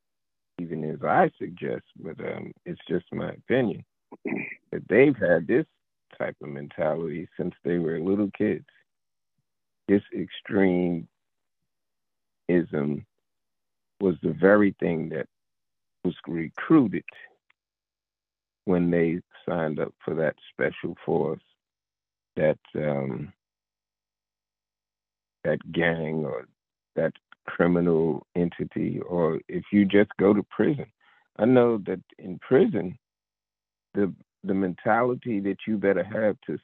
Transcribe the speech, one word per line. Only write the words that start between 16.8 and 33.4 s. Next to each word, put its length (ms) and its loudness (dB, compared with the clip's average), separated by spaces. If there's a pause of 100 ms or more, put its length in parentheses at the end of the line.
when 260 2
they 300 2 (260)
signed 320 -4
up 140 -6 (120)
for 100 -4
that 200 -2 (180)
special 420 -4 (100)
force, 380 -2 (920)
that, 240 2 (160)
um, 580 -4 (2000)
that 140 0 (140)
gang 520 -2
or 220 -8 (500)
that 160 -2 (340)
criminal 880 2
entity, 720 -4
or 420 -2
if 240 -6
you 120 6
just 340 4
go 140 6
to 120 2
prison. 420 -2 (500)
I 80 2
know 420 4
that 140 -4 (180)
in 200 -12
prison, 580 2 (960)